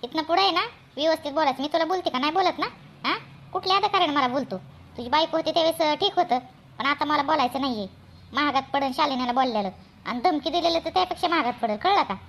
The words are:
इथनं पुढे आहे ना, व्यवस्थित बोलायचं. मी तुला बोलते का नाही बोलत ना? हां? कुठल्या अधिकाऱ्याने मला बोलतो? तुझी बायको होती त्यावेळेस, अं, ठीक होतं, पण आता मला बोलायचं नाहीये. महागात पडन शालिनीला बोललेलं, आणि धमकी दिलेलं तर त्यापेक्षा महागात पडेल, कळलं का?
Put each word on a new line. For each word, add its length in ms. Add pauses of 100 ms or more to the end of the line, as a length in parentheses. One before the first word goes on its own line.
इथनं 200
पुढे 180
आहे 100
ना, 100 (340)
व्यवस्थित 360
बोलायचं. 300
मी 60
तुला 180
बोलते 240
का 100
नाही 120
बोलत 280
ना? 60 (420)
हां? 100 (360)
कुठल्या 240
अधिकाऱ्याने 360
मला 140
बोलतो? 300 (400)
तुझी 120
बायको 280
होती 140
त्यावेळेस, 300
अं, 140
ठीक 240
होतं, 200 (400)
पण 60
आता 200
मला 160
बोलायचं 400
नाहीये. 260 (460)
महागात 280 (120)
पडन 180
शालिनीला 400
बोललेलं, 380 (360)
आणि 140
धमकी 300
दिलेलं 360
तर 40
त्यापेक्षा 380
महागात 340
पडेल, 160
कळलं 260
का? 100 (160)